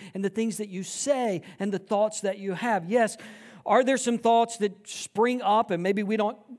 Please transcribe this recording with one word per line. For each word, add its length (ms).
and 100
the 60
things 280
that 120
you 140
say 580
and 140
the 60
thoughts 420
that 160
you 160
have. 360
Yes, 280
are 180
there 140
some 200
thoughts 400
that 300
spring 540
up 300
and 120
maybe 200
we 120
don't 220